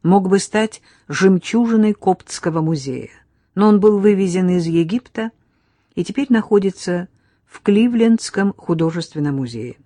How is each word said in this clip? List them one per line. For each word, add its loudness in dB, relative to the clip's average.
мог 2
бы 2
стать -4
жемчужиной 2
Коптского -4
музея, -6
но 4
он 4
был 4
вывезен 2
из 0
Египта -4
и -4
теперь -4
находится 0
в -20
Кливлендском 2
художественном -4
музее. -10